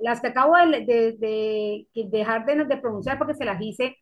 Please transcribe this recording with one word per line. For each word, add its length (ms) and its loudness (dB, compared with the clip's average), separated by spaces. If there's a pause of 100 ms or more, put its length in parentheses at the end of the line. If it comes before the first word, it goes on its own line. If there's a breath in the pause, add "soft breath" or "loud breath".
Las 180 -2
que 80 -4
acabo 300 4
de, 280 4
de, 280 2
de, 800 -4
de 160 -6
dejar 360 -2
de, 200 0
de 120 -2
pronunciar 400 -6
porque 180 -2
se 100 -6
las 160 -4
hice 400 -4